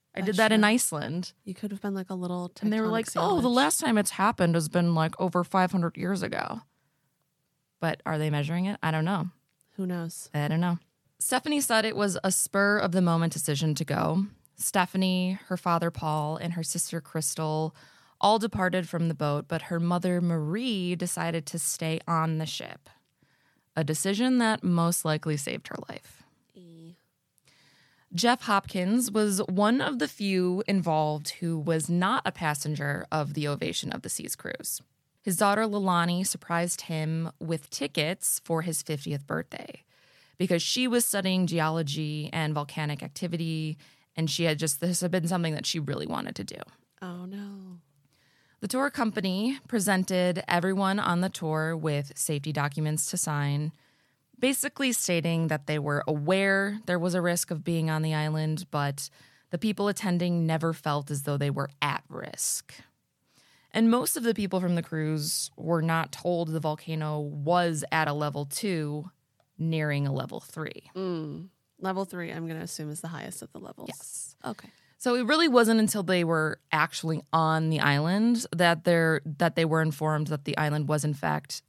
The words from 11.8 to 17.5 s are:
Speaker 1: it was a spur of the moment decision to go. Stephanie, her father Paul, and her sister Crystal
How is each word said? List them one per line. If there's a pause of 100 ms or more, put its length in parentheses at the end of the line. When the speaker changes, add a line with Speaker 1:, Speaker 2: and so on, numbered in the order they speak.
Speaker 1:
it
was
a
spur
of
the
moment
decision
to
go. (320)
Stephanie, (100)
her
father
Paul,
and
her
sister
Crystal (420)